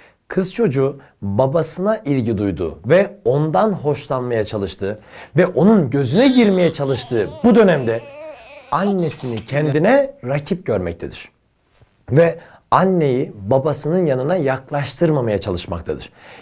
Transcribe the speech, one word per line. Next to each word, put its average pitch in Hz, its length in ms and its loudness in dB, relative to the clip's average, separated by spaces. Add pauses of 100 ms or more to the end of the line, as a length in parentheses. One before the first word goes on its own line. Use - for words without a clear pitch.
(280)
Kız 185 260 -4
çocuğu 135 460 0 (220)
babasına 151 760 0
ilgi 131 420 -2
duyduğu 90 480 -4
ve 190 380 2
ondan 156 480 0
hoşlanmaya 127 720 -4
çalıştığı 101 540 -6 (380)
ve 180 100 4
onun 180 440 4
gözüne 139 380 2
girmeye 202 440 4
çalıştığı 123 560 -2 (160)
bu 233 100 6
dönemde 143 460 4 (720)
annesini 160 720 -4
kendine 156 680 0 (100)
rakip 147 420 -4
görmektedir. 87 640 -6 (800)
Ve 165 280 2 (320)
anneyi 151 640 2
babasının 143 720 0
yanına 139 300 0
yaklaştırmamaya 135 1000 -2
çalışmaktadır. 87 720 -6 (300)